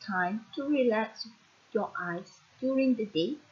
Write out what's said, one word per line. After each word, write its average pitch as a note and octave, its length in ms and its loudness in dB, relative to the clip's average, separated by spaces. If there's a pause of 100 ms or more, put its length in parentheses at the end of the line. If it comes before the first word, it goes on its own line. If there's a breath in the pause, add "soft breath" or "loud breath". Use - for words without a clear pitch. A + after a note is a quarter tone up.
time F#3 440 -2 (100)
to C#4+ 80 -4
relax A#3+ 640 2 (440)
your G3+ 260 -2
eyes F3 420 -8 (200)
during C4 360 2
the A3+ 100 -2
day? G3+ 300 -2 (160)